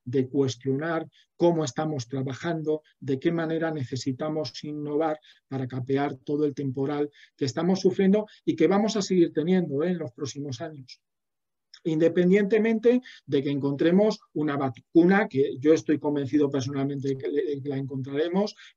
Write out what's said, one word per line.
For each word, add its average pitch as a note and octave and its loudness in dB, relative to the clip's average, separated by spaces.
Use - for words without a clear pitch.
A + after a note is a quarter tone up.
de B2+ -2
cuestionar C#3+ -2
cómo E3+ 2
estamos D3+ -4
trabajando, D3+ -4
de C3 -2
qué E3+ 0
manera D#3+ -2
necesitamos D3 -6
innovar D3+ -2
para C3 -4
capear C3+ -2
todo D3+ 0
el C#3 0
temporal C#3+ -2
que D3 -4
estamos E3+ 0
sufriendo G3 2
y D#3 0
que D#3 4
vamos G3+ 2
a G#3 0
seguir F3+ 2
teniendo, D#3 0
¿eh? F3 0
en F3+ -2
los D3 -8
próximos C#3 -10
años. C#3 -14
Independientemente G3+ 4
de C3+ 0
que C#3+ -2
encontremos D#3+ 2
una D3 -2
vacuna, F3 4
que C3+ 0
yo D3 6
estoy D#3 0
convencido D3 0
personalmente C#3 -4
de C3+ -2
que C3+ -8
le-, C#3+ -4
que C#3 -8
la C3+ -4
encontraremos, C#3 -4